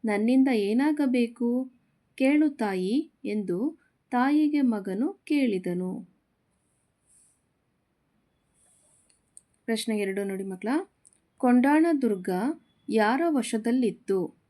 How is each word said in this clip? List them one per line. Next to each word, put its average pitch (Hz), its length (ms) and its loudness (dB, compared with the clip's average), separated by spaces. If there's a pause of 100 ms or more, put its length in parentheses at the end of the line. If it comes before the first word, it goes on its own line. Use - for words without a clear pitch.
ನನ್ನಿಂದ 233 500 2
ಏನಾಗಬೇಕು? 247 1160 0 (440)
ಕೇಳು 294 340 2
ತಾಯಿ" 214 600 -2 (140)
ಎಂದು 208 540 -4 (320)
ತಾಯಿಗೆ 294 500 2
ಮಗನು 220 520 -2
ಕೇಳಿದನು. 185 960 -2 (3500)
ಪ್ರಶ್ನೆ 220 340 -2
ಎರಡು 196 260 -4
ನೋಡಿ 196 200 -6
ಮಕ್ಕಳ, 190 240 -8 (680)
ಕೊಂಡಾಣ 269 500 4 (160)
ದುರ್ಗ 196 280 -2 (580)
ಯಾರ 220 400 2
ವಶದಲ್ಲಿತ್ತು? 226 1040 -2 (160)